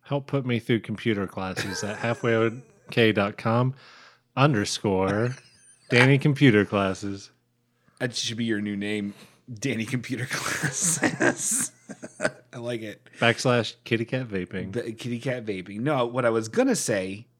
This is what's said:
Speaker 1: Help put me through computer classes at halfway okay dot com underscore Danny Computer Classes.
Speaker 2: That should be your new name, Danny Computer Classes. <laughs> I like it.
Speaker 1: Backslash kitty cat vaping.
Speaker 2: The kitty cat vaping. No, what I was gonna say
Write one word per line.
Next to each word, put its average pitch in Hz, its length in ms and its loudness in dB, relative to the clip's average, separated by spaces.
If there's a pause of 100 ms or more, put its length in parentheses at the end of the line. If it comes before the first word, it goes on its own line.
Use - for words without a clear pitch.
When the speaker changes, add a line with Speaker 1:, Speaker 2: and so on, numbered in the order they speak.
Speaker 1:
Help 139 260 -4
put 135 180 -2
me 120 140 0
through 117 220 0
computer 104 440 -2
classes 95 600 -6
at 104 140 -6
halfway 117 340 0 (560)
okay 110 240 6
dot 104 240 0
com 123 360 2 (600)
underscore 107 1000 2 (540)
Danny 131 280 6
Computer 135 480 6
Classes. 98 640 -2 (720)
Speaker 2:
That 123 160 -4
should 113 200 -4
be 117 80 -4
your 110 160 0
new 104 160 -4
name, 101 380 -4 (400)
Danny 113 320 -4
Computer 127 440 -6
Classes. - 1400 -2 (480)
<laughs> - 340 -6
I 127 40 -14
like 120 240 -6
it. 104 260 -14 (120)
Speaker 1:
Backslash 120 560 2 (100)
kitty 117 180 0
cat 127 240 -4
vaping. 95 460 -6
Speaker 2:
The 117 180 -6
kitty 117 280 -8
cat 123 260 -6
vaping. 98 340 -8
No, 131 280 2
what 123 180 -2
I 117 40 6
was 113 200 0
gonna 247 260 2
say 101 520 -2 (120)